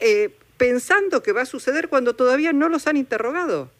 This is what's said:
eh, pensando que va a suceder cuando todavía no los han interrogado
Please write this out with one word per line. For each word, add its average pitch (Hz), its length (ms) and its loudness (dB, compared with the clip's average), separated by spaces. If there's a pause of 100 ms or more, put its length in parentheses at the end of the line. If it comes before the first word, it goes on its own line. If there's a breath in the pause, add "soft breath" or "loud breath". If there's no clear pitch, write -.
eh, 208 300 2 (260)
pensando 254 680 0
que 208 100 -2
va 226 100 0
a 262 40 -4
suceder 294 420 -4
cuando 247 260 0
todavía 277 400 2
no 294 160 2
los 320 160 -2
han 302 100 0
interrogado 240 840 -4